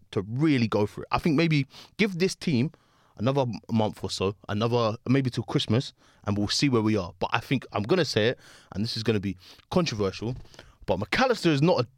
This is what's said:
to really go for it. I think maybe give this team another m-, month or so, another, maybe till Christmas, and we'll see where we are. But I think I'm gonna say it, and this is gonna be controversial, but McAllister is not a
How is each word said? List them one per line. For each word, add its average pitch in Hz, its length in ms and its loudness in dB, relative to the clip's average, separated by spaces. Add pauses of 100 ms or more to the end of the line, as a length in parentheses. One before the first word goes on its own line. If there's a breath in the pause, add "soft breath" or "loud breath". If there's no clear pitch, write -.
(120)
to 110 100 -2
really 123 460 2
go 104 180 2
for - 180 -6
it. - 80 -14
I 120 80 2
think 156 160 2
maybe 156 300 2 (320 loud breath)
give 196 220 0
this 180 160 0
team 147 360 0 (460 soft breath)
another 135 240 0
m-, 120 120 -2 (180)
month 110 320 0
or 92 60 -6
so, 98 260 -2 (120)
another, 113 480 0 (120)
maybe 131 220 2
till 120 140 -4
Christmas, - 500 -2 (320 soft breath)
and 101 120 0
we'll 101 100 0
see - 220 0
where 120 120 4
we 107 140 2
are. 90 240 -4
But 107 140 -2
I 113 60 2
think - 340 -4
I'm 104 100 -2
gonna 156 220 0
say 110 240 2
it, 131 100 -2 (340 soft breath)
and 95 100 -2
this 117 120 -4
is 113 80 -8
gonna 110 160 0
be 95 160 -4 (360 loud breath)
controversial, 117 640 -2 (500 soft breath)
but 92 140 0
McAllister 220 480 0
is 143 140 4
not 165 200 4
a 117 60 -4 (100)